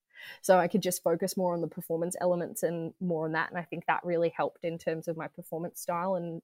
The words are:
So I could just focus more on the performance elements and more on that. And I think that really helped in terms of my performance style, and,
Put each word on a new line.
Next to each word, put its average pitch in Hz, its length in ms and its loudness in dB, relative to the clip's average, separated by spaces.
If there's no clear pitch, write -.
So 185 160 8
I 170 100 6
could 185 140 2
just 180 220 -2
focus 175 340 2
more 180 160 2
on 170 80 -2
the 160 60 -2
performance 170 520 -4
elements 175 440 0
and 165 360 -2
more 165 260 0
on 160 80 -2
that. 160 180 0
And 180 80 -4
I - 20 -4
think 170 240 -8
that - 180 2
really 170 320 2
helped - 280 -2
in 170 160 -4
terms 160 280 -4
of 165 100 -4
my 156 100 -8
performance 170 520 -8
style, 180 360 -2
and, 170 280 -6